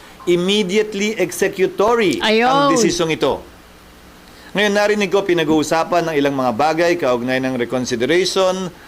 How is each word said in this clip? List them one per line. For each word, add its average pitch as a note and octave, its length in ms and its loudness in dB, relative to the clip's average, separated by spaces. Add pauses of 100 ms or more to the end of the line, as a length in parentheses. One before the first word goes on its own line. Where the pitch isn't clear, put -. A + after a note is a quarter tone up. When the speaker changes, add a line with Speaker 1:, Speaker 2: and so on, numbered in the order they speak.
(240)
Speaker 1:
immediately G3+ 920 0
executory F#3 1040 0
Speaker 2:
Ayun. A3 300 2
Speaker 1:
ang C#4 140 2 (100)
desisyong F3 400 0
ito. C3 260 0 (1120)
Ngayon, G#3 200 2
narinig G#3 380 2
ko F#3+ 120 2
pinag-uusapan E3 880 0
ng D#3+ 60 -2
ilang C#3 160 2
mga B2+ 200 0
bagay D#3+ 440 0
kaugnay B2+ 420 -2
ng C3 200 -4
reconsideration, E3+ 1120 -2 (180)